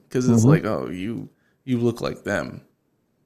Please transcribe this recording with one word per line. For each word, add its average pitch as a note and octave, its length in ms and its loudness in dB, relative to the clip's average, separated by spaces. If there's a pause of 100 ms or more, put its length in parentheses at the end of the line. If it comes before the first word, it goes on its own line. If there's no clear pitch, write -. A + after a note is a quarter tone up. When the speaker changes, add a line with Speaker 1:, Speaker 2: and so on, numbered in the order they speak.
Speaker 1:
'cause B2+ 200 -2
it's A2+ 120 6
Speaker 2:
Mm-hmm. B2 80 8
Speaker 1:
like, - 160 4
"Oh, D2 240 -4
you, G#2 400 -8 (360)
you B2+ 120 -2
look A#2 240 0
like - 220 -6
them," F#2+ 380 -6 (640)